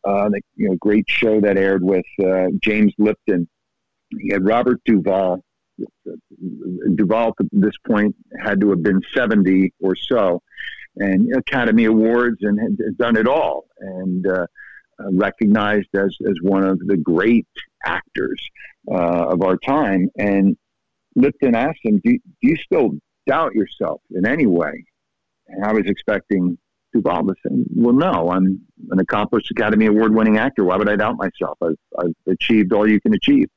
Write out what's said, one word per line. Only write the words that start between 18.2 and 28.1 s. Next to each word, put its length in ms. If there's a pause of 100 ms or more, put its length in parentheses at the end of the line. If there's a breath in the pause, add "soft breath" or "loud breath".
uh, 380
of 140
our 160
time. 600
And 380 (600)
Lipton 380
asked 280
him, 220
"Do, 80
do 60 (220)
you 140
still 360 (360)
doubt 260
yourself 480 (100)
in 140
any 200
way?" 400 (640)
And 160
I 80
was 140
expecting 680 (360)
Duvall 340
to 80 (100)
say, 80 (220)
"Well, 180
no, 380